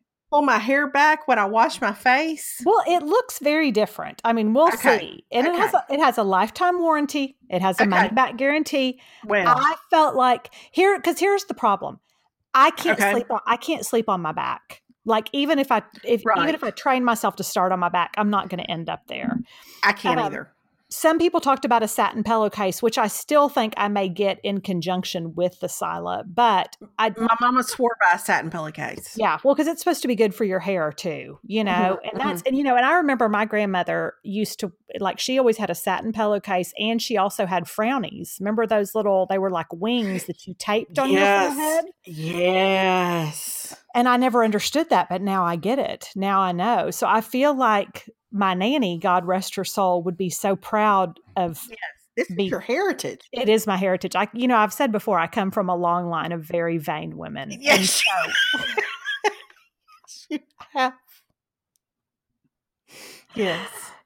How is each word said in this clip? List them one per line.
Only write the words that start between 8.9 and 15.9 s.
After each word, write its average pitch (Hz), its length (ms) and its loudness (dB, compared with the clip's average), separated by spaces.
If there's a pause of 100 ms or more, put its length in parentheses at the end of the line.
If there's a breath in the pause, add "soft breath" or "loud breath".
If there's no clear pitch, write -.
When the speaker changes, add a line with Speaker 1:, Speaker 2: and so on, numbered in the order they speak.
Speaker 1:
Well. 208 320 4
Speaker 2:
I 294 180 2 (140)
felt 311 260 4
like 254 340 2 (220 loud breath)
here, 381 300 4
'cause - 180 0
here's 392 260 2
the - 80 -8
problem. - 460 -2 (540)
I 269 180 8
can't 330 280 0
Speaker 1:
Okay. 302 120 4
Speaker 2:
sleep - 200 -2
on, 220 140 -2
I 233 120 0
can't 262 280 -4
sleep 226 220 0
on 185 140 0
my 156 100 -4
back. - 500 -8 (220)
Like, 220 300 0
even 285 260 0
if 269 140 0
I, 214 80 2 (240)